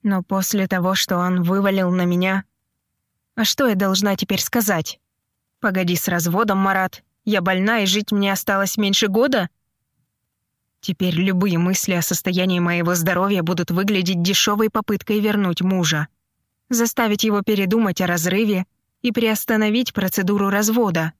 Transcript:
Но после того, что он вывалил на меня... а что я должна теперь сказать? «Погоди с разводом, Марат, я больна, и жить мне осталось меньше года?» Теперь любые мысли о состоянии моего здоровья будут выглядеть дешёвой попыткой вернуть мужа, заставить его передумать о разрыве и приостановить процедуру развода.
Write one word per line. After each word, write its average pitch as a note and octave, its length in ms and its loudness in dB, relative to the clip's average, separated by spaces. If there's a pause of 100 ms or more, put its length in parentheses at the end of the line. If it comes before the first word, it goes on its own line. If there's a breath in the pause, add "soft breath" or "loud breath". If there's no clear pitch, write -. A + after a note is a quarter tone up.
Но G3 200 0
после F#3+ 440 -2
того, F#3 280 0
что F#3 220 0
он F3+ 260 0
вывалил F#3+ 480 2
на F3+ 140 2
меня... F#3 400 0 (880)
а A#3 80 -2
что C4 240 0
я G#3+ 80 2
должна F#3+ 400 0
теперь G3 260 -4
сказать? G3 580 -2 (600)
«Погоди F#3 360 0
с - 120 -4
разводом, F#3 520 0
Марат, F#3+ 440 0 (200)
я G#3 180 0
больна, F#3+ 380 2
и G3 60 0
жить G3+ 260 0
мне G3+ 200 0
осталось G3 460 -2
меньше G3+ 300 0
года?» A3+ 420 2 (1300)
Теперь F3+ 360 -2
любые F#3 420 2
мысли F#3 360 0
о E3+ 100 0
состоянии F3+ 560 0
моего F3 340 0
здоровья F3+ 480 0
будут F3 300 -2
выглядеть F#3 500 0
дешёвой G#3 480 0
попыткой G#3+ 500 -2
вернуть G3+ 420 0
мужа, E3 460 0 (600)
заставить A3+ 540 0
его G#3 180 0
передумать G3+ 580 0
о F#3 60 0
разрыве F#3 640 0 (340)
и A#3+ 100 -2
приостановить A3 840 0
процедуру G3 560 0
развода. G3+ 720 0